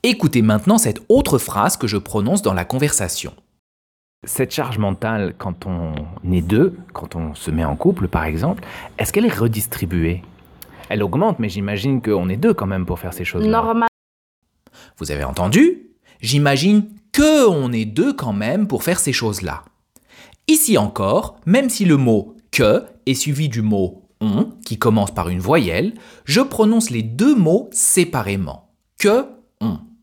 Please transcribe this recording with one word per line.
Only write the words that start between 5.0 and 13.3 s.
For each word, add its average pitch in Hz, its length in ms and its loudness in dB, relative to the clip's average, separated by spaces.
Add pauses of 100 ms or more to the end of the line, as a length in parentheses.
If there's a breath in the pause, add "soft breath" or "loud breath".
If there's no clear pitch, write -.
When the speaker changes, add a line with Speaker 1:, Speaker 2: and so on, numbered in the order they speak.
Speaker 1:
quand 90 280 -10
on 85 280 -6 (380)
est 90 100 2
deux, 113 360 2 (160)
quand - 220 -12
on 80 200 -8
se - 160 -8
met 80 140 -2
en 71 100 -2
couple 170 320 0
par 80 180 -2
exemple, 85 380 -4 (340 loud breath)
est-ce - 140 -4
qu'elle 214 140 2
est 220 80 2
redistribuée ? 90 880 -2 (680 loud breath)
Elle 101 140 -2
augmente, 160 360 0
mais 110 100 -2
j'imagine 104 520 -2
qu'on 95 280 0
est 95 80 -2
deux 202 160 2
quand 104 140 -2
même 95 180 -4
pour 87 140 -6
faire 90 140 -10
ces 90 120 -8
choses-là. 214 240 -2